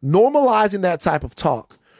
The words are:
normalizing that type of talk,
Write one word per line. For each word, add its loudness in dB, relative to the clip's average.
normalizing 2
that -2
type -2
of -14
talk, -4